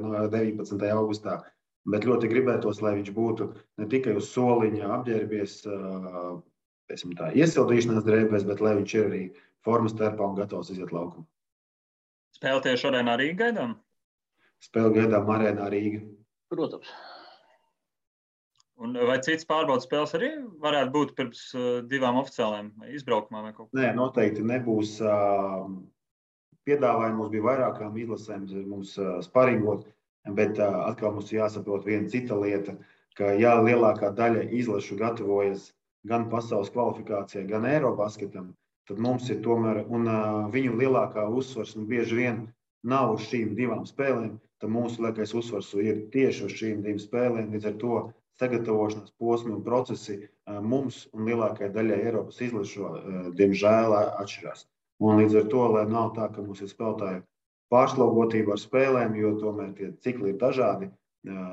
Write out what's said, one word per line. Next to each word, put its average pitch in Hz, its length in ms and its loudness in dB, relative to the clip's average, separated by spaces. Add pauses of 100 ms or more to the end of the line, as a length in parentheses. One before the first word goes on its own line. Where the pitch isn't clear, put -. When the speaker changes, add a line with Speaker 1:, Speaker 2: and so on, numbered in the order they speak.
Speaker 1:
no, 107 320 -2
deviņpadsmitajā 107 640 0
augustā, 104 400 -2 (480)
bet 101 160 0
ļoti 117 240 4
gribētos, 113 560 2
lai 104 160 0
viņš 98 160 -6
būtu 113 320 0 (320)
ne 107 80 -6
tikai 120 320 0
uz - 160 -6
soliņa 107 640 2
apģērbies, 107 560 -2 (160)
ā, 95 520 -8 (680)
teiksim - 260 -10
tā, 82 140 -4 (100)
iesildīšanās 117 680 4
drēbēs, 107 420 4
bet 101 160 -2
lai 107 140 4
viņš 95 180 -2
ir 107 80 4
arī 95 160 -2 (420)
formas 110 320 2
tērpā 107 320 0
un 98 120 -4
gatavs 95 340 -6
iziet 90 180 -8
laukumā. 85 360 -8 (1080)
Speaker 2:
Spēle 135 300 0
tieši 131 240 2
Arēnā 120 300 2
Rīga 175 260 0
gaidām? 151 320 -2 (840)
Speaker 1:
Spēle 113 360 2
gaidām 107 360 4
Arēnā 104 400 0
Rīga. 104 320 -2 (480)
Speaker 3:
Protams. 151 400 -6 (1900)
Speaker 2:
Un 117 160 -8
vai 123 240 4
cits 160 240 -2
pārbaudas 156 400 2
spēles 147 320 -2
arī 226 140 0 (340)
varētu 143 300 2
būt 143 240 2
pirms, 123 240 -6 (100)
ā, 123 120 -6 (280)
divām 127 300 2
oficiālēm 107 480 -4 (260)
izbraukumā 117 480 -2
vai 110 80 -10
kaut 113 160 -20
kā? - 80 -10
Speaker 1:
Nē, 131 220 2
noteikti 110 500 0
nebūs, 117 460 0 (100)
ā, 104 120 2 (1500)
piedāvājumu 117 520 2
mums 107 140 -4
bija 107 160 -2
vairākām 107 500 -2
izlasēm, 104 460 -8 (240)
mums, 98 260 -10
ā, 92 300 -4
sparingot, 110 580 4 (420)
bet, 104 380 0
ā, 101 60 4 (160)
atkal 110 320 -2
mums 101 180 -8
jāsaprot 104 540 -2
viena 107 180 0
cita 120 320 -2
lieta, 98 380 -2 (400)
ka, 101 180 2
ja 117 240 8
lielākā 107 560 4
daļa 117 300 2 (160)
izlašu 104 400 -4
gatavojas 101 720 -2 (340)
gan 113 240 -2
pasaules 113 400 -2
kvalifikācijai, 107 800 -4
gan 107 180 -2
Eirobasketam, 104 840 -2 (340)
tad 101 160 -6
mums 123 240 0
ir 113 160 -2
tomēr, 113 380 2 (100)
un, 117 160 0
ā, 110 140 0 (320)
viņu 127 260 0
lielākā 117 480 2
uzsvars, 117 480 -4
un 107 140 -8
bieži 117 320 0
vien 120 180 -2 (480)
nav 127 300 2
uz - 100 -8
šīm 110 320 -2
divām 110 240 -2
spēlēm, 117 560 -2 (240)
tad 107 80 -4
mūsu 117 320 -2
lielākais 110 320 -4
uzsvars 107 380 -6 (100)
ir 107 220 0 (100)
tieši 123 320 2
uz 95 80 -8
šīm 110 320 -4
divām 101 160 -4
spēlēm. 117 480 -2
Līdz 107 180 -4
ar 104 140 -6
to 120 160 0 (400)
sagatavošanās 110 800 0
posmi 117 320 0
un 104 140 -6
procesi, 113 500 -2 (320)
ā, 101 160 -8
mums 123 380 -2 (100)
un 110 160 -4
lielākajai 104 480 -2
daļai 110 300 2
Eiropas 113 360 -4
izlašu, 101 460 -6
ā, 90 360 -8 (120)
diemžēl, 104 640 6
ā, 104 60 4 (200)
atšķirās. - 400 -12 (400)
Un 107 160 8
līdz 107 220 6
ar 104 100 0
to, 123 140 4 (100)
lai 107 160 4
nav 113 240 0
tā, 110 160 -2
ka 101 120 -10
mums 101 200 -12
ir 98 80 -12
spēlētāji 98 500 -6 (500)
pārslogotība 113 840 4
ar 104 80 -6
spēlēm, 127 560 2
jo 107 140 2 (100)
tomēr 104 320 -6
tie 92 160 -8 (140)
cikli 101 260 -2
ir 95 80 -4
dažādi. 117 480 2 (400)
Ā, 92 260 -8